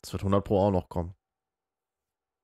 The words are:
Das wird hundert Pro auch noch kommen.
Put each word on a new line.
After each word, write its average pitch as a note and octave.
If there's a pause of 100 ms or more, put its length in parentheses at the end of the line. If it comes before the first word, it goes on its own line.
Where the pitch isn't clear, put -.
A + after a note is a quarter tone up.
Das -
wird F#2+
hundert G2
Pro G2+
auch G#2
noch F2+
kommen. F2 (1300)